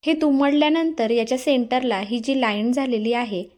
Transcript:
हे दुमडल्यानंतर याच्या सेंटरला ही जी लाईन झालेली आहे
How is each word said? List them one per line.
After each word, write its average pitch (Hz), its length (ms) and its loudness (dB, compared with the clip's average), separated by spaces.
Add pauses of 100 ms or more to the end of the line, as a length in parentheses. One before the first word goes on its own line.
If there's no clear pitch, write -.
हे 311 100 2
दुमडल्यानंतर 302 960 2
याच्या 233 280 0
सेंटरला 254 640 0
ही 208 180 -4
जी 269 220 -2
लाईन 220 320 0
झालेली 240 420 -2
आहे 214 280 -4 (160)